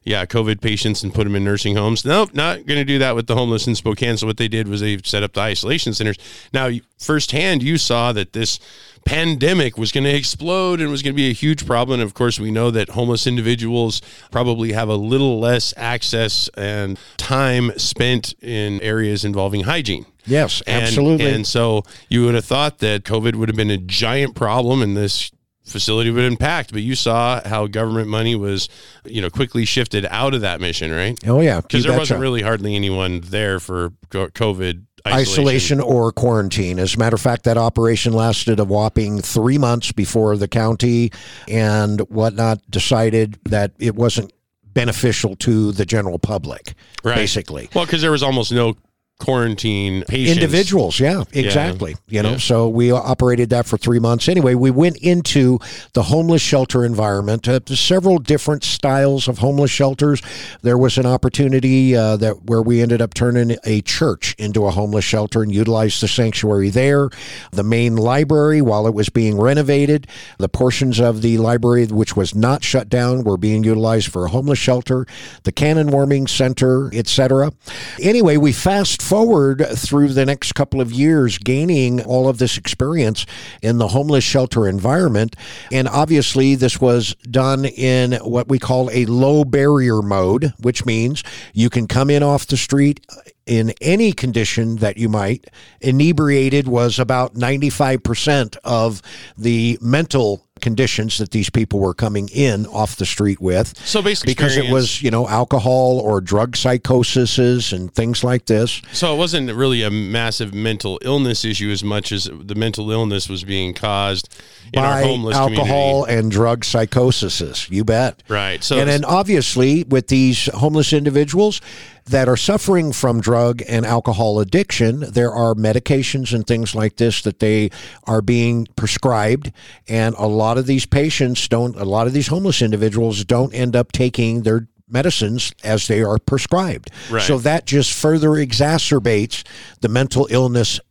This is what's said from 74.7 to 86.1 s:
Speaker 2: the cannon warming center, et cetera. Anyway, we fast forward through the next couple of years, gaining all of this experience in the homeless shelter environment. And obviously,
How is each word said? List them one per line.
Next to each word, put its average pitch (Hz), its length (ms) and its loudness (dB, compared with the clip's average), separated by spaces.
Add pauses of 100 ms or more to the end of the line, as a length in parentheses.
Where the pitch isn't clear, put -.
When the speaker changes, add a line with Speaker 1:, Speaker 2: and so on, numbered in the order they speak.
Speaker 2:
the - 80 -2
cannon 151 400 2
warming 139 340 2
center, 131 680 0
et 110 160 -4
cetera. 135 440 2 (500)
Anyway, 202 340 4
we 147 160 4
fast 196 480 0 (120)
forward 156 640 4
through 143 320 2
the 135 180 2
next 139 280 -4
couple 135 260 0
of 123 140 0
years, 135 440 2
gaining 127 640 0
all 127 260 2
of 123 80 0
this 120 200 0
experience 127 680 -2 (360)
in 117 160 2
the 110 120 2
homeless 139 340 2
shelter 127 460 2
environment. 113 640 2 (340)
And 131 200 0
obviously, 139 680 4